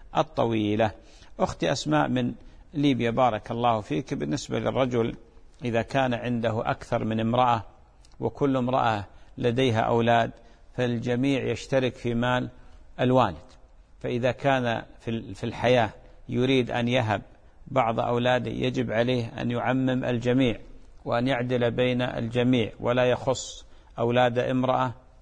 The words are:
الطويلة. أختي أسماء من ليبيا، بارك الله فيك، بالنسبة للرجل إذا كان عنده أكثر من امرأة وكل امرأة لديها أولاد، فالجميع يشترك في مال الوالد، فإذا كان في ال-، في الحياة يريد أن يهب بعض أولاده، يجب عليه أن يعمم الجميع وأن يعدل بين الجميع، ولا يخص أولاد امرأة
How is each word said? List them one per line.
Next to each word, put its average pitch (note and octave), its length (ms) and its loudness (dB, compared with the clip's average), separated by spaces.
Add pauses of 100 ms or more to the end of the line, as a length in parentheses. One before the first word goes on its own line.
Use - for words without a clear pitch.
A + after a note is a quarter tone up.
(180)
الطويلة. A2+ 760 0 (480)
أختي E3+ 320 0
أسماء D3 360 0
من B2 260 0 (400)
ليبيا، B2 380 2
بارك A#2 400 2
الله A#2 300 2
فيك، D3 320 -6
بالنسبة C#3 460 -4
للرجل A#2 560 0 (500)
إذا A2+ 160 0
كان B2+ 320 0
عنده A2+ 580 -2
أكثر A#2 320 -4
من A2 160 -2
امرأة A#2 440 2 (560)
وكل C3 380 0
امرأة A#2+ 480 0 (320)
لديها A#2+ 440 2
أولاد، A#2 500 4 (440)
فالجميع A#2+ 680 0
يشترك A#2+ 520 0
في A#2+ 180 -4
مال B2 360 0 (500)
الوالد، B2 360 2 (640)
فإذا B2 320 -2
كان A#2+ 520 0 (160)
في - 120 -8
ال-، A2 240 -6
في - 80 -14
الحياة A#2 460 2 (400)
يريد B2 420 2
أن A#2+ 160 -2
يهب A2 340 0 (460)
بعض A#2+ 320 0
أولاده، A#2+ 520 0
يجب B2+ 400 -2
عليه A#2+ 500 -2
أن A#2+ 100 -2
يعمم B2+ 520 0
الجميع B2 560 2 (460)
وأن A#2+ 220 0
يعدل B2 440 0
بين B2 300 2
الجميع، A#2+ 800 0
ولا B2 260 2
يخص - 600 -2 (340)
أولاد A#2+ 400 2
امرأة B2+ 540 0 (280)